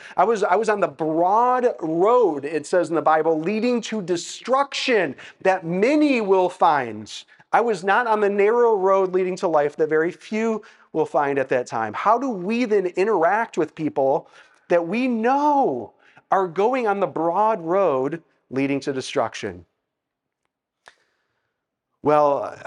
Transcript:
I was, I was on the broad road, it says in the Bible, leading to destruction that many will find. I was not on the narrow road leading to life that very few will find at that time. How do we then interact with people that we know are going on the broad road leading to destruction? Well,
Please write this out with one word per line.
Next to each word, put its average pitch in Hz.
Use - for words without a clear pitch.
I 175
was, 214
I 180
was 208
on 208
the 180
broad 190
road, 170
it 151
says 170
in 165
the 156
Bible, 156
leading 220
to 220
destruction 185
that 185
many 247
will 190
find. 120
I 190
was 214
not 208
on 214
the 202
narrow 220
road 190
leading 185
to 185
life 147
that 160
very 156
few 220
will 156
find 143
at 131
that 127
time. 110
How 226
do 269
we 226
then 202
interact 190
with 160
people 151
that 170
we 233
know 240
are 190
going 226
on 202
the 190
broad 170
road 160
leading 135
to 143
destruction? 113
Well, 143